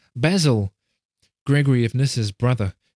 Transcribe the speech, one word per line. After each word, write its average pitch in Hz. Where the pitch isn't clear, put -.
Basil, 135
Gregory 139
of 110
Nyssa's 123
brother, 113